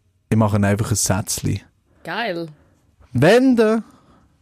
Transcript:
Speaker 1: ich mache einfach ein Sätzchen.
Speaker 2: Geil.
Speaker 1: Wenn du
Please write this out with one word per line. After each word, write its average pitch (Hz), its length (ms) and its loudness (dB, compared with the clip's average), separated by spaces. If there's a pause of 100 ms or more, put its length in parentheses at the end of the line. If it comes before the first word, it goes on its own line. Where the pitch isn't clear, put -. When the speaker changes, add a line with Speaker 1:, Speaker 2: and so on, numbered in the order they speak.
(300)
Speaker 1:
ich 113 80 0
mache 107 200 2
einfach 101 340 0
ein 107 40 -2
Sätzchen. - 680 -4 (420)
Speaker 2:
Geil. 170 440 -8 (640)
Speaker 1:
Wenn 233 440 4
du 220 280 0 (580)